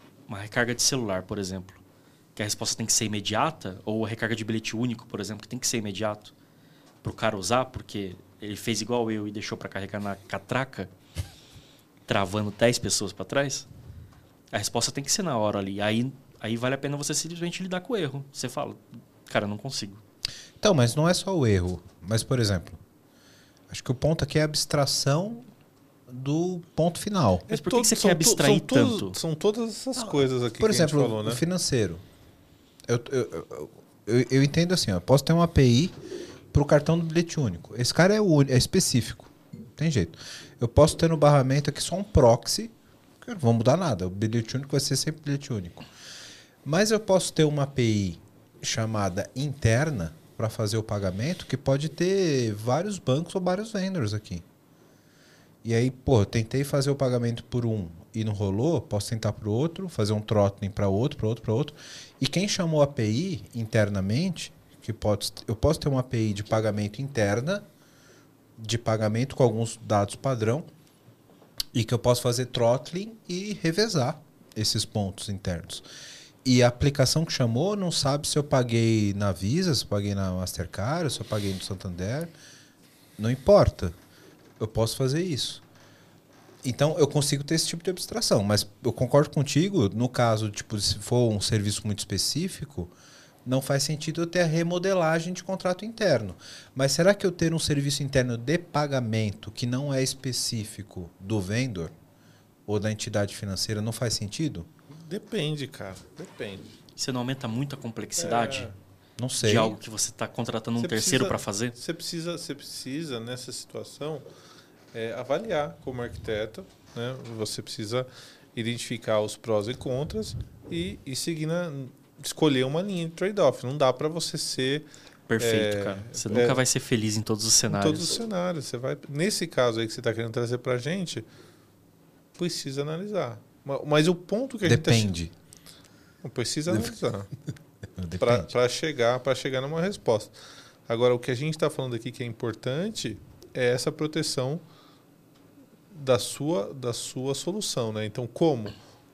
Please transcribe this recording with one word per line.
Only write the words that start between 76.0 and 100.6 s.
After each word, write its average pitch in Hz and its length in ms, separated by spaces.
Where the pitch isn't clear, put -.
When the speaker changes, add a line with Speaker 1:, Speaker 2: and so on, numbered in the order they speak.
Speaker 2:
E 123 180
a 120 60
aplicação 143 580
que - 60
chamou 135 440
não 180 160
sabe 143 340
se - 120
eu 143 40
paguei 113 720
na 101 180
Visa, 131 420
se - 100
eu - 40
paguei 101 260
na 95 180
Mastercard, 98 800
se - 80
eu 104 60
paguei 101 260
no 92 80
Santander. 98 640
Não 107 120
importa. 123 600
Eu 113 80
posso 113 300
fazer 139 260
isso. 165 400
Então, 139 340
eu 147 80
consigo 143 380
ter 165 100
esse 160 120
tipo - 180
de 190 60
abstração. 180 520
Mas 104 240
eu 113 120
concordo 143 340
contigo, 147 640
no 120 180
caso, 110 420
tipo, - 300
se - 180
for 120 320
um 101 100
serviço 104 460
muito 104 120
específico, - 920
não 131 160
faz 139 220
sentido 156 400
eu 170 40
ter 180 140
a 170 60
remodelagem 170 880
de - 100
contrato 185 400
interno. 147 500
Mas 139 180
será 190 220
que 202 120
eu 175 60
ter 165 200
um 165 60
serviço 143 440
interno 123 360
de 131 180
pagamento 123 920
que - 160
não 135 260
é 131 100
específico 110 1080